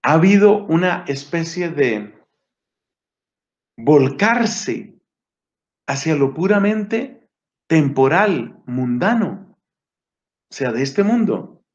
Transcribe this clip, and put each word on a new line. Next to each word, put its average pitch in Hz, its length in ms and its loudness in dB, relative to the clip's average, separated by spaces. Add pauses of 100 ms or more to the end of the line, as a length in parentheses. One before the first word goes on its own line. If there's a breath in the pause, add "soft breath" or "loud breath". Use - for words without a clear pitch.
ha 135 100 2
habido 196 520 4
una 170 420 0
especie 165 640 -6
de 117 480 -2 (1600)
volcarse 143 1200 0 (880)
hacia 147 280 -2
lo 135 180 0
puramente 208 960 -2 (380)
temporal, 143 960 0
mundano, 127 920 -4 (920)
o - 40 -20
sea, 127 180 -6
de 117 100 -4
este 139 220 -2
mundo. 202 600 -2 (120)